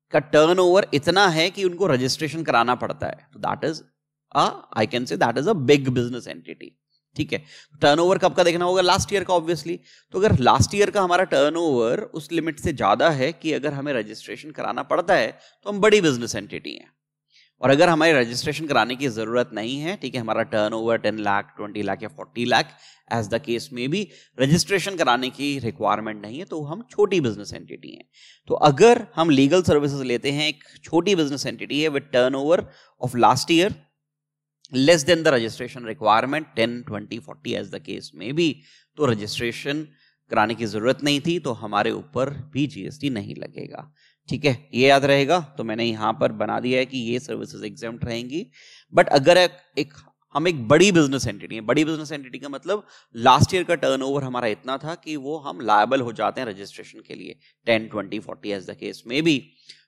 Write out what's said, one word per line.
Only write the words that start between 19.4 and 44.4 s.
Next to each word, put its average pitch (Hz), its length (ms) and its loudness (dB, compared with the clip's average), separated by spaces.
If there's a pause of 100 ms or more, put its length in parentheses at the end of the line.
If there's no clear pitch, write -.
नहीं 113 260 -6
है, 165 180 -6
ठीक 123 180 -10
है, 123 60 -4
हमारा 110 240 -2
टर्नओवर 113 520 -2
टेन 107 220 -4
लाख, 101 380 -2
ट्वेंटी 104 240 -10
लाख 98 220 -6
या 104 60 -12
फ़ोर्टी 117 360 -10
लाख, 120 300 0 (380)
as 117 160 -4
the 113 120 -2
case 117 320 -6
may 123 200 -6
be, 208 120 -4 (340)
रजिस्ट्रेशन 175 560 0
कराने 127 340 0
की 139 300 -6
रिक्वायरमेंट 107 640 -4
नहीं 110 180 -14
है 196 60 -14
तो 160 180 -8
हम 165 280 -12
छोटी 196 300 0
बिजनेस 104 320 -6
एंटिटी - 420 -18
हैं। - 140 -20 (400)
तो - 60 -2 (100)
अगर 190 500 6
हम 165 140 2
लीगल 143 340 4
सर्विसेज 147 440 2
लेते 123 240 -2
हैं, 151 180 -2
एक - 140 -8 (200)
छोटी 175 320 2
बिजनेस 143 300 -2
एंटिटी 113 380 -6
है 156 60 0
with 139 260 -4
turnover 139 480 2 (380)
of 120 200 -4
last 131 360 4
year 190 160 2 (1000)
less 143 320 4
than 165 180 4
the 156 80 4
registration 120 540 -4
requirement 113 600 0 (120)
ten, 113 140 0 (140)
twenty, 104 400 -10
forty - 320 -12
as 98 160 -8
the 95 140 -14
case 98 200 -12 (120)
may 104 180 -10
be, 165 160 2 (440)
तो 147 80 0
रजिस्ट्रेशन 120 800 -4 (460)
कराने 110 240 2
की 113 100 -6
जरूरत 113 380 -2
नहीं 143 180 2
थी 170 180 -2
तो 147 140 -6
हमारे 107 380 -2
ऊपर 117 380 -4 (240)
भी 139 140 -2
जीएसटी - 420 -10
नहीं 104 260 -8
लगेगा, - 560 -16 (380)
ठीक 139 160 -4